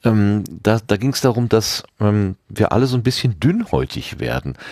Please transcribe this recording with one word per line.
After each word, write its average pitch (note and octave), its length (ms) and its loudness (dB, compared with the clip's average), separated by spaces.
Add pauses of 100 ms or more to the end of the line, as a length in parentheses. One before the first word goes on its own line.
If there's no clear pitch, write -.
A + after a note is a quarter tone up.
Ähm, G#2 440 2
da, A2 380 0
da G2+ 120 0
ging's C3 240 -4
darum, A#2+ 280 2
dass, - 340 0 (160)
ähm, G#2 360 2 (120)
wir G#2 240 0
alle A#2+ 140 4
so B2+ 100 0
ein A#2+ 80 0
bisschen B2 360 0
dünnhäutig A#2 800 -2
werden, A#1+ 360 -6 (160)